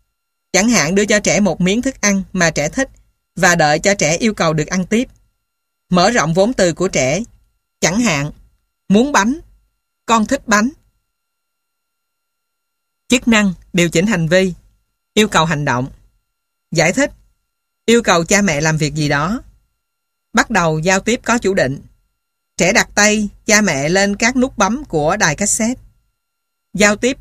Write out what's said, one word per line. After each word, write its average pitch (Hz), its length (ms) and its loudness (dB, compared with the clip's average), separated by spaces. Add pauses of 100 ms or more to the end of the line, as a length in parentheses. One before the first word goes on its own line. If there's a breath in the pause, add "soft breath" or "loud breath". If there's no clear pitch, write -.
(520)
Chẳng 208 180 2
hạn 175 260 2
đưa 208 100 2
cho 208 140 2
trẻ 175 200 0
một 185 220 0
miếng 196 200 0
thức 269 200 -6
ăn 196 220 0 (100)
mà 170 180 0
trẻ 151 180 -4
thích 269 200 -4 (460)
và 175 200 2
đợi 156 240 2
cho 202 160 0
trẻ 165 220 -2
yêu 220 160 -2
cầu 165 200 -2
được 151 140 -2
ăn 180 180 -4
tiếp. 233 220 -2 (840)
Mở 180 200 4
rộng 165 240 0
vốn 196 200 2
từ 180 200 0
của 175 140 -4
trẻ. 160 360 -2 (560)
Chẳng 185 200 0
hạn, 151 320 0 (580)
"Muốn 240 220 4
bánh, 247 280 0 (640)
con 226 200 0
thích 269 220 -4
bánh." 214 220 2 (2500)
Chức 254 200 0
năng, 208 260 2 (200)
điều 175 160 2
chỉnh 170 180 0
hành 170 200 -2
vi. 185 260 2 (600)
Yêu 214 140 2
cầu 180 180 0
hành 147 200 -4
động. 131 260 -2 (800)
Giải 165 220 0
thích. 285 180 -2 (720)
Yêu 233 160 4
cầu 175 240 0
cha 202 160 2
mẹ 160 200 0
làm 160 160 0
việc 147 160 -4
gì 151 160 -2
đó. 156 320 -2 (920)
Bắt 247 160 0
đầu 170 300 0
giao 190 200 0
tiếp 226 240 -2
có 233 140 0
chủ 196 160 -2
định. 151 280 -2 (760)
Trẻ 180 160 2
đặt 214 220 0
tay 208 340 2 (160)
cha 214 160 2
mẹ 151 280 -2
lên 196 260 0
các 240 200 -2
nút 254 220 0
bấm 220 280 -2
của 160 320 -2
đài 170 180 0
cassette. 220 460 -4 (920)
Giao 208 220 2
tiếp 247 260 -2